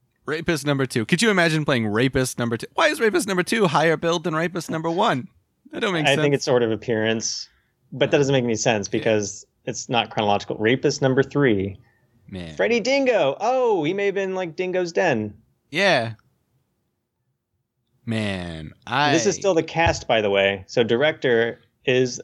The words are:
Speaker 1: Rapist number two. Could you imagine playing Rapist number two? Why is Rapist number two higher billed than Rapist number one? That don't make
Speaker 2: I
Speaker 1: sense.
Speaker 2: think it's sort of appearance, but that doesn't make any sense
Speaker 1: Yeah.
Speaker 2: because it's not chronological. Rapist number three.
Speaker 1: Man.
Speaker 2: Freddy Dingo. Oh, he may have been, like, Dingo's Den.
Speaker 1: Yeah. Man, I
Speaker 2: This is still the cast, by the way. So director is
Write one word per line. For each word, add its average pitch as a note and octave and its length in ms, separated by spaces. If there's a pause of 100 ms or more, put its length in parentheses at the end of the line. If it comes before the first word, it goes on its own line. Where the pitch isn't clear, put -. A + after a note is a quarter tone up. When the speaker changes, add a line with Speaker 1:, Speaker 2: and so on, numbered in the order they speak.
(240)
Speaker 1:
Rapist D#3 420
number C#3 200
two. A2+ 180
Could E3+ 160
you A3+ 100
imagine E3 340
playing A#2+ 240
Rapist B2+ 500
number A#2 180
two? - 180
Why D#3+ 140
is - 120
Rapist A3+ 260
number F#3+ 160
two A3+ 240
higher D#3+ 300
billed E3+ 280
than E3 120
Rapist E3+ 340
number D#3+ 200
one? F3+ 380 (440)
That - 80
don't G#3+ 140
make D#3 120
Speaker 2:
I C#3+ 40
Speaker 1:
sense. C#3+ 120
Speaker 2:
think C#3+ 120
it's C3 100
sort B2 180
of A2+ 80
appearance, A2 800 (440)
but C#3 200
that D#3+ 60
doesn't C#3 140
make C3 120
any A#2+ 120
sense G#2+ 320
Speaker 1:
Yeah. A#2+ 100
Speaker 2:
because G#2+ 480 (180)
it's - 240
not A2 220
chronological. G2+ 480
Rapist C3 420
number C3+ 220
three. G#2 560 (500)
Speaker 1:
Man. F#2+ 280
Speaker 2:
Freddy G#3+ 240
Dingo. A#3 600
Oh, A#3 420
he D3+ 120
may G3+ 120
have G3 80
been, F#3+ 200
like, F#3 200
Dingo's F3+ 380
Den. B2+ 420 (360)
Speaker 1:
Yeah. C#3 440 (1900)
Man, F2+ 680 (140)
I C#3 260
Speaker 2:
This E3 140
is G3 80
still G3 200
the E3 100
cast, E3 420
by A#2 140
the G#2 100
way. G2 380
So A#2+ 160
director A#2 760 (240)
is B2+ 400